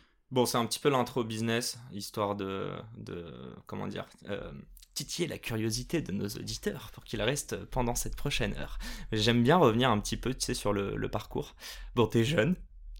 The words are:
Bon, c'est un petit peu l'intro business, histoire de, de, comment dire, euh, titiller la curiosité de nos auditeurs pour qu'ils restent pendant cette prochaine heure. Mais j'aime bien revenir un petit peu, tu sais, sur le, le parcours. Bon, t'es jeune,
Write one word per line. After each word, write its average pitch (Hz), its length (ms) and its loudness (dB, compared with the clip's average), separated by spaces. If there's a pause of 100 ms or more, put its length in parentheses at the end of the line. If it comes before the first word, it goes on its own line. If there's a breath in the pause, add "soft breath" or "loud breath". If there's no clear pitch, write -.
(320 loud breath)
Bon, 127 120 4
c'est 123 140 2
un 117 80 2
petit - 140 -4
peu - 100 2
l'intro 127 340 2
business, 113 540 -2 (140)
histoire 101 420 -2
de, 98 360 -2 (280)
de, 90 340 -8 (340)
comment 98 200 -8
dire, 98 200 -6 (220)
euh, - 220 -6 (440)
titiller - 340 -4
la 147 100 -6
curiosité 113 640 -2
de - 80 -8
nos 101 160 -2
auditeurs - 680 -6
pour - 120 -18
qu'ils 104 180 -4
restent 110 440 -2
pendant 120 280 0
cette - 220 -2
prochaine 123 400 0
heure. - 220 -6 (340 loud breath)
Mais 110 60 2
j'aime 117 240 6
bien 139 140 8
revenir 127 340 8
un 104 100 4
petit - 160 -2
peu, 123 180 -2
tu 127 100 -8
sais, 127 100 0
sur 104 180 2
le, 101 240 0
le 104 120 0
parcours. - 460 -4 (400 loud breath)
Bon, 117 140 6
t'es 117 160 4
jeune, 147 320 4 (440)